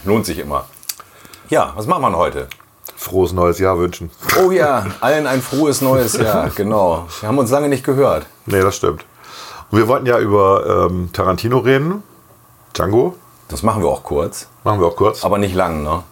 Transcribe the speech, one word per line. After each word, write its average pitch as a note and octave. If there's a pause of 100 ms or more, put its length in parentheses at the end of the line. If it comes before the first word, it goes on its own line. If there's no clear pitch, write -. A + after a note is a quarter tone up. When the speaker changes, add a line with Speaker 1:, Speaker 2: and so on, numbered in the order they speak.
Speaker 1:
Lohnt G#2
sich E2+
immer. C#2+ (800)
Ja, B2+
was G#2+
machen F3
wir A#2+
denn E2+
heute? C#2+ (480)
Speaker 2:
Frohes F#2
neues F2
Jahr F#2
wünschen. F2 (320)
Speaker 1:
Oh F#3
ja, D3 (160)
allen C#3+
ein C3
frohes C#3
neues C3
Jahr, G2+
Speaker 2:
<laughs> -
Speaker 1:
genau. F#2+ (140)
Wir G#2+
haben C3
uns A#2+
lange C#3+
nicht C3
gehört. B2+ (180)
Speaker 2:
Nee, F#2+
das G2
stimmt. E2+ (640)
Und G#2
wir -
wollten C3
ja A#2+
über, G2
ähm, F2+
Tarantino F#2+
reden. C#3 (720)
Django. A2+ (340)
Speaker 1:
Das F2
machen G#2+
wir D2+
auch C2+
kurz. - (160)
Speaker 2:
Machen G#2
wir E2+
auch E2+
kurz. G#2
Speaker 1:
Aber G2
nicht G2
lang, E2
ne? D#2+